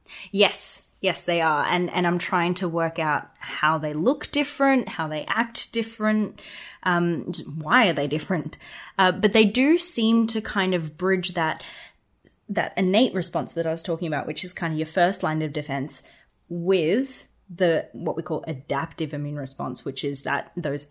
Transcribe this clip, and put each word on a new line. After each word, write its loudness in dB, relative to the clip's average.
Yes. 0
Yes, 0
they 0
are. 2
And, 0
and 0
I'm 2
trying 0
to -2
work -2
out 0
how 2
they -4
look 0
different, 2
how -4
they -4
act -4
different, -2
um, 2
why 4
are 2
they -2
different? -4
Uh, 6
but 2
they 8
do 4
seem 4
to -2
kind 0
of -2
bridge 0
that, -2
that -2
innate 4
response -4
that -2
I 0
was -4
talking -4
about, -4
which -6
is -8
kind -4
of -2
your -2
first 2
line 0
of -4
defense, -4
with 0
the, 2
what -4
we -2
call -4
adaptive -4
immune -6
response, -8
which -6
is -4
that -2
those -4